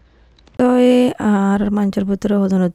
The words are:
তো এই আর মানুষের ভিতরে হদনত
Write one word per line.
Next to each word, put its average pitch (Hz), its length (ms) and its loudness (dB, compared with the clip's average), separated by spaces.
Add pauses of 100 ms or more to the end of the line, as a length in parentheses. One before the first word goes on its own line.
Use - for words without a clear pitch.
(580)
তো 247 180 2
এই 247 440 4
আর 202 500 0
মানুষের 202 360 -2
ভিতরে 196 300 -2
হদনত 185 400 0